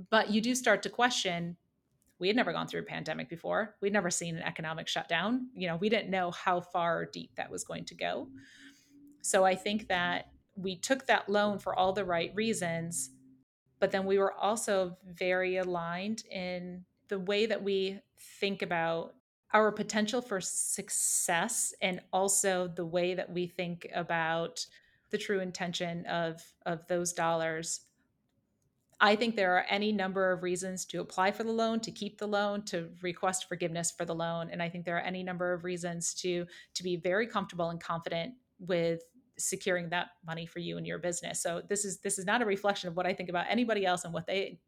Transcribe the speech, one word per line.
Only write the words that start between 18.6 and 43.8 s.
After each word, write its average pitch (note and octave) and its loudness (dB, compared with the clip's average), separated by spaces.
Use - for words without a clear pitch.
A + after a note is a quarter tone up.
about E3 0
our G#3+ 8
potential G#3+ 0
for G3 -2
success - 0
and F#3 0
also F#3+ 4
the E3+ -4
way F3 2
that F3+ -4
we F3 0
think F3 -6
about E3 -2
the G#3 -2
true G3+ 0
intention F3 -4
of, E3 -2
of E3 -4
those F3 0
dollars. E3 0
I G#3 8
think A3+ 2
there F#3 4
are F#3 2
any G#3 2
number F#3+ 2
of F3 0
reasons F3+ -2
to E3+ -4
apply F#3 2
for G#3 -2
the A3+ -2
loan, A3+ 2
to A3 -6
keep - -8
the G#3 -4
loan, G3+ 0
to E3+ -4
request F3+ -2
forgiveness E3+ -2
for - -4
the E3+ -2
loan. E3 -2
And E3+ -4
I E3+ -2
think F3 -8
there E3+ -2
are E3+ -2
any F#3 -4
number F3+ -2
of F3 -2
reasons F3 -4
to, F3 0
to - -6
be F3+ 0
very F#3 2
comfortable F#3 -2
and E3+ -6
confident E3+ -4
with E3+ 0
securing F3+ -2
that F3 -2
money E3 -6
for - -10
you E3+ -4
and E3 -6
your E3+ -4
business. F3 -4
So F3 -2
this G3+ 0
is, F#3+ -6
this G3 -2
is F3+ -6
not G#3+ 2
a A#3 0
reflection G3+ 0
of E3 -6
what F3+ 0
I F3+ 2
think F#3 -6
about F3 0
anybody A3 2